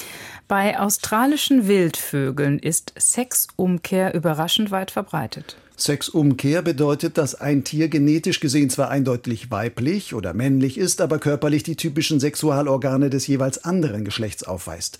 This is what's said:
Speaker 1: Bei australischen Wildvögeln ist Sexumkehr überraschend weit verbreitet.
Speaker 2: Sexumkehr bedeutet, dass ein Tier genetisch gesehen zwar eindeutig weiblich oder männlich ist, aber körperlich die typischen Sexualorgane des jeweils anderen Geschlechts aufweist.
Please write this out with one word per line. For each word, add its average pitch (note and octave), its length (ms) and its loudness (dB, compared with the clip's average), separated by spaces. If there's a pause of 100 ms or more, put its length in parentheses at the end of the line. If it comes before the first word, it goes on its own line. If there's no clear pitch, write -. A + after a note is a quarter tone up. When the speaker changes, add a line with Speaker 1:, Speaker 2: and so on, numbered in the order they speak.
(480)
Speaker 1:
Bei G3+ 320 0
australischen A#3 880 2
Wildvögeln C#3+ 920 2
ist - 400 -4
Sexumkehr F#3 1160 0
überraschend E3 560 0
weit F#3+ 200 -4
verbreitet. - 680 -6 (180)
Speaker 2:
Sexumkehr D3 840 2
bedeutet, D3+ 560 0
dass D3 160 0
ein C#3 300 0
Tier D#3 240 0
genetisch D#3 520 2
gesehen C#3+ 300 2
zwar C3 180 0
eindeutig B2 600 -2
weiblich A#2+ 640 -2
oder F#2+ 180 -4
männlich C3 460 2
ist, F#3 240 0
aber D#3 160 0
körperlich D3 460 0
die E3 120 -6
typischen D3+ 420 0
Sexualorgane C#3 920 2
des C3 160 -2
jeweils C3+ 400 0
anderen D3+ 400 0
Geschlechts G#2 360 -6
aufweist. F2 580 -8